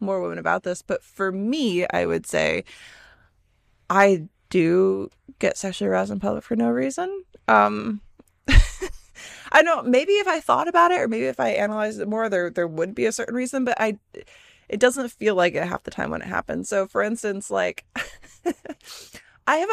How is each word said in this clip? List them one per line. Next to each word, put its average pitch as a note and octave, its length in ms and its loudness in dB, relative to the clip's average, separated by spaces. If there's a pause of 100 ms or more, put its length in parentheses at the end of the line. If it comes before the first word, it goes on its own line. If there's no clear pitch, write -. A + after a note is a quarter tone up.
more F#3+ 200 -2
women E3+ 160 -6
about E3+ 260 0
this, F3+ 180 -6
but - 200 -6
for F#3+ 300 -4
me, G3+ 560 -2
I F3 180 0
would - 220 -2
say D#2+ 380 0 (1200)
I F#3+ 380 4 (220)
do F#3 600 2 (300)
get - 180 -2
sexually G3 320 -4
aroused F#3+ 220 -2
in G3 80 -6
public G#3 240 -4
for A3+ 140 -6
no A#3 120 0
reason. E4+ 540 -4 (240)
Um, G#3+ 540 2 (240)
<laughs> - 220 -20
I - 1160 4
don't, D#4 240 0
maybe C4 260 4
if G4+ 140 2
I D#4+ 140 0
thought C4+ 260 2
about E4+ 240 4
it, F4+ 80 2
or - 80 0
maybe A3+ 200 -2
if C4 120 -4
I A#3 120 0
analyzed G#3+ 500 -2
it G3+ 80 -6
more, A3+ 180 -2
there, F3+ 220 0
there E3+ 180 -2
would E3 260 -6
be A3+ 120 -2
a A3 80 0
certain A#3 220 -6
reason, B3+ 280 -4
but A#3+ 160 -2
I, G#3+ 180 -2 (680)
it G#3 140 -6
doesn't B3 260 2
feel G#3 280 -2
like F3 200 2
it D#3 100 -2
half - 180 -6
the - 80 -14
time C#2+ 200 -6
when D#2+ 100 -6
it - 60 -14
happens. - 400 -6
So G3 180 -2
for G3 160 -2
instance, G#3 480 -6
like, F#3 400 -4
<laughs> - 1600 -12
I D4+ 100 2
have F#4 160 -2